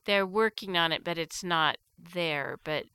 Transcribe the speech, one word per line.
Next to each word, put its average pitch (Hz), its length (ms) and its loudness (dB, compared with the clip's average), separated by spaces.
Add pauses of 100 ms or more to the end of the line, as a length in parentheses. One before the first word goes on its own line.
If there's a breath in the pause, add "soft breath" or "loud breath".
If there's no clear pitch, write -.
they're 202 220 2
working 196 500 0
on 165 140 4
it, 151 120 -2
but 170 140 -2
it's - 260 -6
not 160 340 2 (200)
there. 170 640 -4
But 156 320 -2